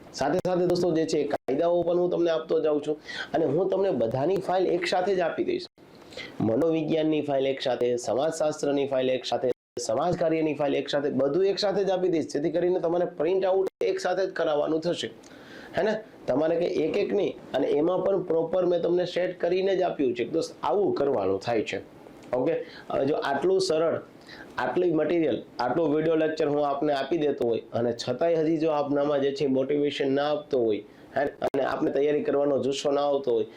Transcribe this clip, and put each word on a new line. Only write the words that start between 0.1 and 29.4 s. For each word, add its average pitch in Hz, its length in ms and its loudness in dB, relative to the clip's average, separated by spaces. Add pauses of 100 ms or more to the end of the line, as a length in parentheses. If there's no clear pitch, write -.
સાથે - 320 0
સાથે 180 200 2
દોસ્તો 180 260 2
જે 160 140 2
છે 151 180 0
કાયદાઓ 170 600 0
પણ 175 140 2
હું 180 120 2
તમને 170 220 0
આપતો 160 280 0
જાઉં 151 280 2
છું 151 120 -2 (340)
અને 160 120 2
હું 175 240 2
તમને 190 220 0
બધાની 139 460 0
ફાઇલ 180 300 0
એક 175 200 0
સાથે 190 280 0
જ 185 40 -2
આપી - 240 -2
દઈશ. - 220 -4 (760)
મનોવિજ્ઞાનની 156 800 2
ફાઇલ 135 260 0
એક 135 140 -2
સાથે, 123 360 0
સમાજશાસ્ત્રની 143 880 0
ફાઇલ 131 220 0
એક 127 160 -2
સાથે, 123 260 0 (280)
સમાજ 151 380 0
કાર્યની 160 360 0
ફાઇલ 139 220 0
એક 139 140 -2
સાથે, 143 200 0
બધું 143 360 2
એક 196 140 0
સાથે 196 240 0
જ 190 60 0
આપી 185 180 2
દઈશ, 160 260 0
જેથી 151 180 0
કરીને 175 280 2
તમારે 170 260 0
પ્રિન્ટ 175 400 0
આઉટ 190 380 0
એક 190 160 0
સાથે 185 260 0
જ 175 40 -2
કરાવવાનું 156 500 0
થશે, 160 320 -4 (680)
હે 170 60 0
ને? 214 200 0 (240)
તમારે 156 280 2
કે 170 100 0
એક 160 320 0
એક 190 160 0
નહીં, 185 220 0 (180)
અને 139 140 0
એમાં 165 320 2
પણ 196 240 0
પ્રોપર 165 420 0
મેં 175 160 2
તમને 175 240 2
સેટ 175 340 -4
કરીને 185 360 2
જ 185 60 0
આપ્યું 139 320 0
છે. 120 120 -2
દોસ્ત, 156 380 -4
આવું 165 300 2
કરવાનું 101 460 0
થાય 113 220 -2
છે. - 380 -8 (340)
ઓકે, 160 320 0 (260)
હવે 135 140 0
જો 151 100 0
આટલું 185 460 0
સરળ, 160 400 0 (560)
આટલી 170 360 0
મટીરિયલ, 156 500 0 (160)
આટલો 151 280 0
વીડિયો 156 280 2
લેક્ચર 156 320 0
હું 147 200 2
આપને 143 260 0
આપી 135 240 -2
દેતો 143 300 0
હોય 113 140 0 (120)
અને 117 200 0
છતાંય 160 420 0
હજી 160 220 2
જો 156 140 2
આપનામાં 143 500 0
જે 139 100 2
છે 143 160 -2